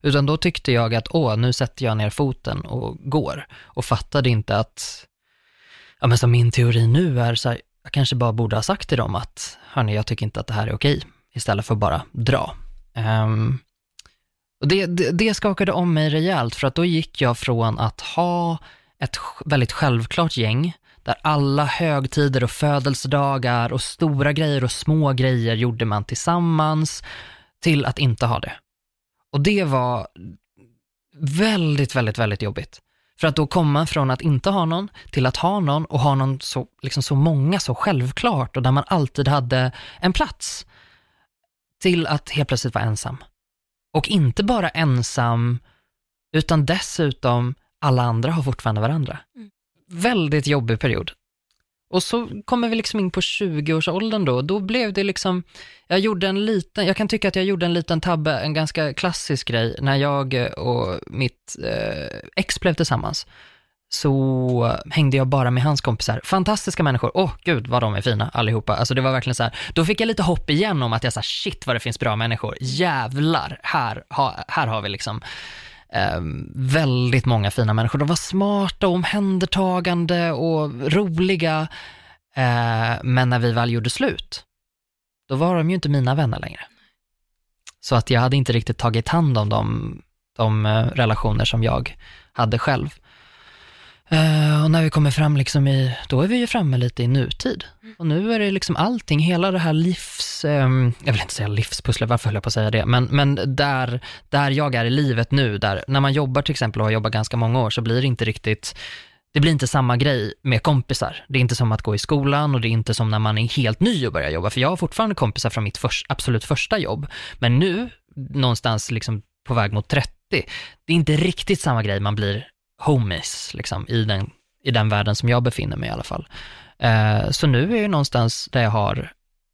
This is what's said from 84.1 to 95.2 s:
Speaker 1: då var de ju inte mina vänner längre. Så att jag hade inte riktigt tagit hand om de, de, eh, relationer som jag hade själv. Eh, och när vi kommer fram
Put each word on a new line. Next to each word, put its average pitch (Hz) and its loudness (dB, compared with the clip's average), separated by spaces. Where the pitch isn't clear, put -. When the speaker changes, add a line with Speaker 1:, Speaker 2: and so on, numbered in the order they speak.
Speaker 1:
då 135 -2
var 170 2
de 165 2
ju 190 0
inte 156 -2
mina 135 2
vänner 139 0
längre. - -12
Så - -2
att 117 2
jag 120 4
hade 127 2
inte 135 2
riktigt 117 0
tagit 113 0
hand 156 2
om 104 0
de, 107 -2
de, 107 2
eh, 110 4
relationer 113 0
som 113 0
jag 120 0
hade 117 0
själv. 143 -2
Eh, 156 4
och 156 4
när 160 4
vi 156 2
kommer 147 4
fram 151 2